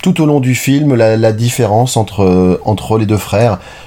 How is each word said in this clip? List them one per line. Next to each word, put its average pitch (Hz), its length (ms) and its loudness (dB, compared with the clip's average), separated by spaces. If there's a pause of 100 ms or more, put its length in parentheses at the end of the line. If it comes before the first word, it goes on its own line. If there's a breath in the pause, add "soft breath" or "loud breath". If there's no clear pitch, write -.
tout 180 200 0
au 156 40 2
long 147 140 2
du 127 160 0
film 139 400 0
la, 110 220 2
la 110 160 2
différence 117 640 0
entre, 104 260 -2
euh, 92 400 2
entre 107 340 -2
les 110 80 -2
deux 104 120 0
frères 101 420 -2 (280 loud breath)